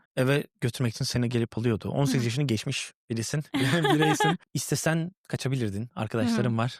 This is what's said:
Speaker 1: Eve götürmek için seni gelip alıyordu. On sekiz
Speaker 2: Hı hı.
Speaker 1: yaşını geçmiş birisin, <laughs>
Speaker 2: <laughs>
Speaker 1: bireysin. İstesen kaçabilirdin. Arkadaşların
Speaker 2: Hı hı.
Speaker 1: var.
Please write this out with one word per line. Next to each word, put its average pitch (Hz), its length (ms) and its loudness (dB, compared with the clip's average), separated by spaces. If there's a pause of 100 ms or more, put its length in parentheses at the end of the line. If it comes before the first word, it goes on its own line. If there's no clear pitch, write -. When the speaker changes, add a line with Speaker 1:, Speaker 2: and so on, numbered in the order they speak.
(160)
Speaker 1:
Eve 139 280 2 (180)
götürmek 120 320 -2
için 135 120 -4
seni 123 240 0
gelip 117 280 0
alıyordu. 113 320 0
On 139 160 0
sekiz 131 160 2
Speaker 2:
Hı - 0 -
hı. 117 40 0
Speaker 1:
yaşını 131 220 0
geçmiş - 460 -4 (160)
birisin, 117 400 -2
<laughs> - 40 -8
Speaker 2:
<laughs> 269 400 2
Speaker 1:
bireysin. 156 440 4 (160)
İstesen 160 580 -2 (160)
kaçabilirdin. 120 680 -4
Arkadaşların 117 540 0
Speaker 2:
Hı 113 40 0
hı. 113 40 0
Speaker 1:
var. 120 220 -2